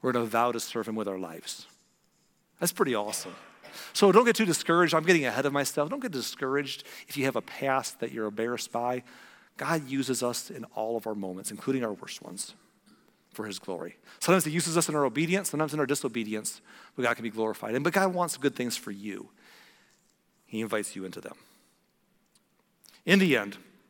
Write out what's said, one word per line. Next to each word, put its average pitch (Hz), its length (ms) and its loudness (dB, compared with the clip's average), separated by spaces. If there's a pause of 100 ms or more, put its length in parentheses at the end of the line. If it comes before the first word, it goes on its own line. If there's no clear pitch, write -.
We're 131 100 0
gonna 120 140 2
vow 117 260 4
to 117 80 -4
serve - 280 -4
him 110 60 -4
with 107 140 -2
our 95 100 -4
lives." 82 480 -10 (920)
That's 170 120 0
pretty 135 220 2
awesome. 104 400 -4 (580)
So 196 180 8
don't 220 140 10
get 233 120 6
too 220 100 4
discouraged. 165 480 4
I'm 160 100 2
getting 165 220 6
ahead 123 200 0
of 139 60 2
myself. 143 380 0
Don't 277 100 -6
get 240 120 -6
discouraged 135 720 -4 (240)
if - 80 -10
you 139 100 0
have 127 100 0
a 113 60 0
past - 580 -2
that 117 100 -6
you're 113 160 -4
embarrassed 113 460 -4
by. 123 300 -2 (540)
God 147 320 -2
uses 131 340 -2
us 120 280 -4
in 113 140 -10 (100)
all 110 220 -2
of 110 100 -6
our 110 80 -4
moments, 95 360 -6
including 127 340 -2
our 107 80 -2
worst - 300 -12
ones, - 320 -12 (760)
for 110 140 -8
his 98 120 -10
glory. 87 400 -10 (200)
Sometimes 175 280 4
he 151 40 -4
uses 165 280 0
us 160 100 2
in 156 60 -4
our 147 100 4
obedience, 160 460 0
sometimes 151 240 -2
in 151 60 -2
our 143 40 2
disobedience, 113 760 -4 (320)
but 131 80 -4
God 117 120 4
can 113 80 -10
be 117 60 -4
glorified. 110 460 -4
And, 139 100 0
but 170 80 2
God 190 220 2
wants 175 240 -2
good 139 180 0
things 123 220 -4
for - 120 -10
you. 98 380 -10 (1160)
He 110 160 -4
invites 107 340 -4
you 95 80 -8
into 90 160 -10
them. - 140 -14 (1700)
In 185 140 8
the 170 180 6
end 101 220 -2 (320)